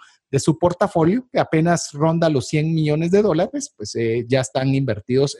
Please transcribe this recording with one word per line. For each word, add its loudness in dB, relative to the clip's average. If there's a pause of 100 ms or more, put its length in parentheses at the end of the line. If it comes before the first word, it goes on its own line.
(300)
de -2
su 0
portafolio, 0
que -2
apenas 0
ronda 0
los -2
cien -2
millones 0
de 4
dólares, -2
pues, -10
eh, -2
ya 2
están -2
invertidos 0